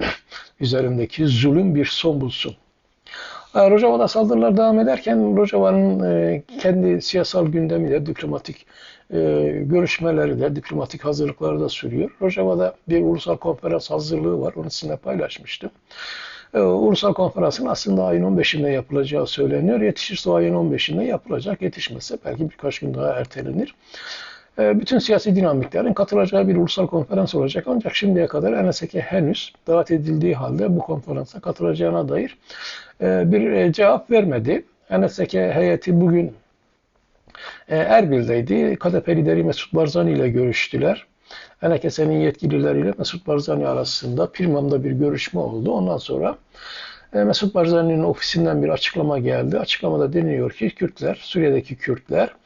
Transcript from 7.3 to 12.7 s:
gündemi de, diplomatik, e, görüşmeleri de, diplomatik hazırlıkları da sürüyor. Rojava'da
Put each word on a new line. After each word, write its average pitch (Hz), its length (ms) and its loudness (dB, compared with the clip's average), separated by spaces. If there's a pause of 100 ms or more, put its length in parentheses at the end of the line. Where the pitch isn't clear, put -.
gündemi 165 440 0
de, 147 160 0
diplomatik, - 600 -8 (460)
e, 170 60 -2 (460)
görüşmeleri 156 760 0
de, 143 160 -2
diplomatik 143 480 -8
hazırlıkları 151 560 -2
da 151 80 -2
sürüyor. - 420 -4 (120)
Rojava'da 185 520 0 (140)